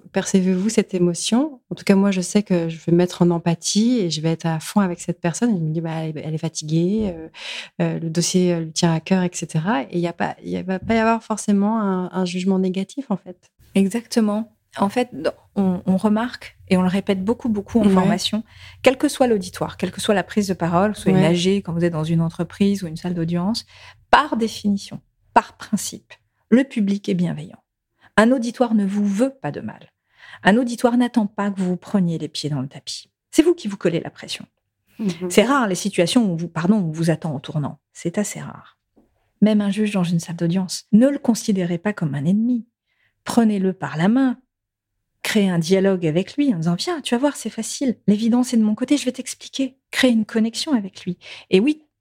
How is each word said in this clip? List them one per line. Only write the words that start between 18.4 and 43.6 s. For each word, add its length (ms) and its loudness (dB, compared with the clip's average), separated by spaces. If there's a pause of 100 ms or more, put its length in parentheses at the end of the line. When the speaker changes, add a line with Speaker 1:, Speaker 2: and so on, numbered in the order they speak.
Speaker 2:
quel 140 6
que 120 0
soit 180 2
l'auditoire, 480 -2
quelle 160 -4
que 80 -16
soit 160 0
la 80 0
prise 240 -2
de 60 -2
parole, 380 2
que 60 -8
ce 60 -14
soit 80 2
une 60 4
Speaker 1:
Ouais. 80 6
Speaker 2:
A 80 4
G, 280 2
quand 120 -8
vous 100 0
êtes 80 2
dans 140 -4
une 160 2
entreprise 600 -2
ou 60 -6
une 80 -10
salle 180 -6
d'audience, 520 -2 (460)
par 260 2
définition, 640 -4 (320)
par 240 2
principe, 560 -8 (380)
le 140 6
public 440 -4
est 60 0
bienveillant. 480 -6 (540)
Un 140 6
auditoire 440 0
ne 100 2
vous 220 0
veut 240 0
pas 200 -8
de 100 -10
mal. 300 -16 (520)
Un 140 6
auditoire 400 0
n'attend 280 2
pas 240 -4
que 120 -6
vous 160 0
preniez 400 -2
les 100 -6
pieds 220 -8
dans 120 -2
le 60 -6
tapis. 420 -16 (220)
C'est 100 6
vous 140 0
qui 120 -10
vous 100 -8
collez 240 -2
la 80 -12
pression. 360 -16 (540)
Speaker 1:
Mhm. 300 -6
Speaker 2:
C'est 140 4
rare 240 0
les 80 -2
situations 560 0
où 60 -4
vous, 120 -6
pardon, 300 4
où 120 -2
vous 180 -2
attend 260 -4
au 40 -8
tournant. 400 -6 (140)
C'est 240 -6
assez 240 -6
rare. 360 -16 (640)
Même 200 4
un 100 0
juge 220 -2
dans 100 0
une 160 0
salle 160 -8
d'audience, 560 -4
ne 160 6
le 100 0
considérez 600 -2
pas 160 -4
comme 200 -4
un 120 -6
ennemi. 420 0 (560)
Prenez-le 500 2